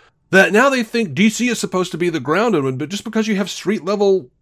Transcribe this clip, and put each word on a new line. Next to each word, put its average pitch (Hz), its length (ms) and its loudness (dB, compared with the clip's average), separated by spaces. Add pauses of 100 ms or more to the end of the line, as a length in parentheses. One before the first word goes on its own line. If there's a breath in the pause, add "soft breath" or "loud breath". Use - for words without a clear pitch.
(300 soft breath)
that 185 240 4
now 254 160 4
they 254 120 0
think 220 320 -2
D 196 160 4
C 233 200 -2
is 226 100 -4
supposed 185 320 -4
to 165 60 -8
be 175 120 -2
the 160 120 -4
grounded 170 420 0
one, 131 140 -2
but 147 100 -6
just 202 160 -8
because 220 240 -2
you 214 80 0
have 196 140 -4
street 185 340 -4
level 196 460 0 (120)